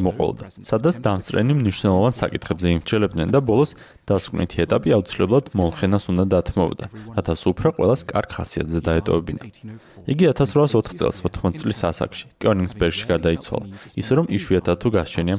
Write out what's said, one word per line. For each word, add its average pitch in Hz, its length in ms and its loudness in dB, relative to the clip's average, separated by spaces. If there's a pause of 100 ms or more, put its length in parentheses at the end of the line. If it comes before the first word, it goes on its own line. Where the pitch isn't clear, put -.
მოყოლოდა, - 360 -2 (200)
სადაც 123 400 0
დამსწრენი 104 560 0
მნიშვნელოვან 104 560 2
საკითხებზე - 520 -2 (120)
იმსჯელებდნენ 98 560 0
და 139 80 4
ბოლოს 123 280 2 (360)
დასკვნითი 90 560 -2
ეტაპი - 320 2
აუცილებლად 104 560 2
მომხენას 95 560 2
უნდა 90 240 2
დათმობდა, - 540 0 (260)
რათა - 240 -2
სუფრა - 400 0
ყველას 104 320 2
კარგ - 220 -4 (100)
ხასიათზე 82 480 -4
დაეტოვებინა. 82 540 0 (680)
იგი 160 240 2
ათასრვაასოთხ 139 640 2
წელს, - 220 0 (100)
ოთხმოცი - 320 -2
წლის - 240 -4
ასაკში, - 420 -4 (140)
კიონიგსბერგში 92 720 0
გარდაიცვალა, 85 540 0 (340)
ისე 104 160 -4
რომ 170 160 0
იშვიათად 92 480 0
თუ - 160 -2
გასჩენია 87 440 -2